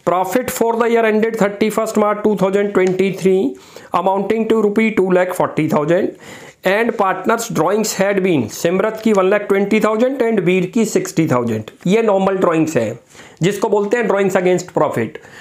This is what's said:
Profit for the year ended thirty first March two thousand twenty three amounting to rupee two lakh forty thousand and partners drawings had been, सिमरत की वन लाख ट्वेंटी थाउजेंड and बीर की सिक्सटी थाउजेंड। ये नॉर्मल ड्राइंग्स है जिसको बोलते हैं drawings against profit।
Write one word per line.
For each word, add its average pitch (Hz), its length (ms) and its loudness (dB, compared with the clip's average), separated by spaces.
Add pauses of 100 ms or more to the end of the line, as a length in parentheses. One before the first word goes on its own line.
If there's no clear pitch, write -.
Profit 185 480 -2
for 226 180 2
the 233 180 0
year 226 200 2
ended 220 280 0
thirty 202 300 0
first 220 320 0
March 208 240 0
two 208 100 0
thousand 202 400 0
twenty 185 440 0
three 190 200 2 (540)
amounting 196 560 0
to 220 140 2
rupee 214 340 2
two 185 120 2
lakh 180 300 0
forty 151 300 -2
thousand 160 360 0 (600)
and 220 260 0
partners 202 580 -2
drawings 185 460 0
had 196 240 2
been, 156 300 0
सिमरत 196 520 -2
की 226 100 2
वन 190 160 2
लाख 202 120 2
ट्वेंटी 202 380 0
थाउजेंड 220 420 0
and 226 180 0
बीर 180 260 0
की 226 200 0
सिक्सटी 180 420 -2
थाउजेंड। 117 420 -2 (180)
ये 208 140 2
नॉर्मल 196 360 2
ड्राइंग्स 165 400 0
है 117 220 -4 (420)
जिसको 202 280 0
बोलते 202 280 0
हैं 226 100 -2
drawings 196 280 0
against 180 380 0
profit। 135 440 -2 (240)